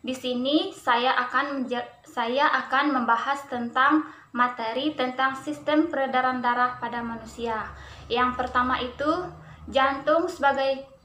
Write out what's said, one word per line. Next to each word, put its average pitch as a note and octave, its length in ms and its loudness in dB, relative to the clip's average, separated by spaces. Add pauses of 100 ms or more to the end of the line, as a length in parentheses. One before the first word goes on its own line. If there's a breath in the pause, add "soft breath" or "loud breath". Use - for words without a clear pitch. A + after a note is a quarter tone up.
Di B3 80 -8
sini C4 640 -2
saya B3 480 0
akan C#4 400 -2
menje-, A#3+ 240 -4 (160)
saya B3+ 480 0 (160)
akan C#4 320 2
membahas A#3+ 480 0
tentang C4 640 2 (240 loud breath)
materi B3 640 0
tentang C4 400 0
sistem D4+ 480 2
peredaran B3+ 560 0
darah B3 400 2
pada A#3+ 160 -6
manusia. A#3 640 -6 (480 loud breath)
Yang B3 320 2
pertama B3+ 400 0
itu B3+ 240 -4 (640 loud breath)
jantung C#4 560 2
sebagai C4+ 560 0 (220)